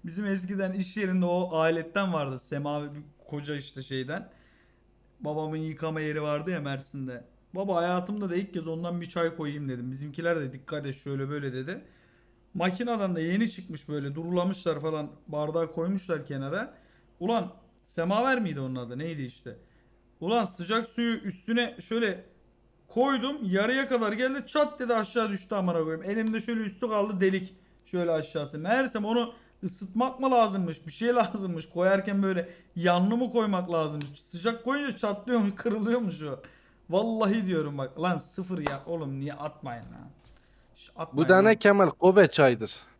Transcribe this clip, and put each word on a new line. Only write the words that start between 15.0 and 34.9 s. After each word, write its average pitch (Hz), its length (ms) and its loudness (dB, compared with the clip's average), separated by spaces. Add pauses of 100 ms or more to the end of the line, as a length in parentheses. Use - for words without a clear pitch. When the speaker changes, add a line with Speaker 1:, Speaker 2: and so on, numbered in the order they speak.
Speaker 1:
Bardağı 156 460 -2
koymuşlar 170 520 -2
kenara. 147 480 -6 (460)
Ulan 190 340 0 (320)
semaver 226 560 2
miydi 151 180 -2
onun 127 160 -4
adı? 123 240 -8
Neydi 156 220 -6
işte? 120 360 -12 (600)
Ulan 214 260 0
sıcak 208 420 -4
suyu 233 300 -2
üstüne 233 640 -4
şöyle 220 440 -2 (600)
koydum. 269 560 0
Yarıya 220 460 2
kadar 226 220 2
geldi. 262 360 -2
Çat 294 320 2
dedi, 240 160 0
aşağı 220 340 0
düştü 202 260 -6
amına 175 280 2
koyayım. 160 200 -4
Elimde 220 380 -2
şöyle 226 200 -2
üstü 220 280 -4
kaldı 208 320 0
delik. 190 340 0 (300)
Şöyle 175 260 0
aşağısı. 151 460 -4
Meğersem 214 480 0
onu 233 280 0 (300)
ısıtmak 208 560 -2
mı 269 120 2
lazımmış? 190 560 2
Bir 151 40 -10
şey 233 180 0
<laughs> 247 60 4
lazımmış. 190 540 0
Koyarken 196 540 2
böyle 180 260 0 (260)
yanlı 180 420 4
mı 247 140 0
koymak 190 400 0
lazımmış? 151 500 -2
Sıcak 220 440 -4
koyunca 277 320 -2